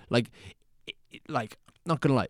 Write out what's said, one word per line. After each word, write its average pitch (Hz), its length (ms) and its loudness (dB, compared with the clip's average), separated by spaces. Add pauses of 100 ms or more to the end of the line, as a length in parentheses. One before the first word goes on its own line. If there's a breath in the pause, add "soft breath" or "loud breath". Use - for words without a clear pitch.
like, 117 200 2 (580 loud breath)
it, - 80 -16 (140)
it, - 180 -20
like, 120 300 -4 (280)
not 165 140 0
gonna 139 160 4
lie, 107 140 2